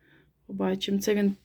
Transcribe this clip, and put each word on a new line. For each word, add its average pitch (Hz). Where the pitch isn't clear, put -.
Побачимо. 190
Це 208
він 202